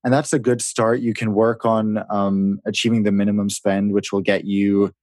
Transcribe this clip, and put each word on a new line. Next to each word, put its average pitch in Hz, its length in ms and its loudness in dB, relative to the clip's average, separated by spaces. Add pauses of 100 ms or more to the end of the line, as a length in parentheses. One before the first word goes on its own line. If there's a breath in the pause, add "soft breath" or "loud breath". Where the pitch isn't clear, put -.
And 123 100 0
that's 143 200 0
a 143 60 2
good 120 220 0
start. 117 380 0
You 117 140 -2
can 110 200 -2
work 113 320 0
on, 107 440 0
um, 98 560 0
achieving 110 380 0
the 104 80 2
minimum 101 380 0
spend, 98 440 -2
which 98 180 -2
will 98 100 -2
get 95 220 0
you 98 480 0 (120)